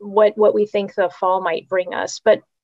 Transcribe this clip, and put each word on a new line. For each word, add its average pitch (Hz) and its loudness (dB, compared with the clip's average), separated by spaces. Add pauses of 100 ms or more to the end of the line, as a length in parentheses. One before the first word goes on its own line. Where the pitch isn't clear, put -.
what, 208 0
what 214 4
we 214 0
think 202 -6
the 180 -2
fall 185 -2
might 170 -6
bring 185 -4
us. - -8
But 214 4 (200)